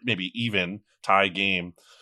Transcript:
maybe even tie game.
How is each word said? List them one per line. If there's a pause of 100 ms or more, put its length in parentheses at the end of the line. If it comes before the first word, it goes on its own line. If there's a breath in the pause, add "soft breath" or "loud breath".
maybe
even (220)
tie
game. (280 soft breath)